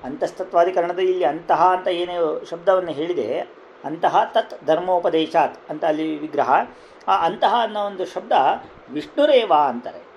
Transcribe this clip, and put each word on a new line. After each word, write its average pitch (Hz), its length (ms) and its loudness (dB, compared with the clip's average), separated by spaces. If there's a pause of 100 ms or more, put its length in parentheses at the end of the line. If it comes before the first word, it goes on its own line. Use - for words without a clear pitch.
ಅಂತಸ್ತತ್ವಾಧಿಕರಣದ 175 960 0
ಇಲ್ಲಿ 185 240 0
ಅಂತಹ 160 440 2
ಅಂತ 185 200 0
ಏನೇ 175 300 -4 (320)
ಶಬ್ದವನ್ನು 175 420 0
ಹೇಳಿದೆ, 147 480 -4 (460)
"ಅಂತಹ 165 480 0
ತತ್ - 320 -4
ಧರ್ಮೋಪದೇಶಾತ್" 160 920 0 (100)
ಅಂತ 156 160 -6
ಅಲ್ಲಿ 156 340 -2
ವಿಗ್ರಹ, 143 320 -2 (560)
ಆ 190 180 2
ಅಂತಹ 202 340 0
ಅನ್ನೋ 214 260 -4
ಒಂದು 190 200 -6
ಶಬ್ದ 208 260 -8 (580)
ವಿಷ್ಣುರೇವ 226 640 2 (140)
ಅಂತಾರೆ. 117 500 -8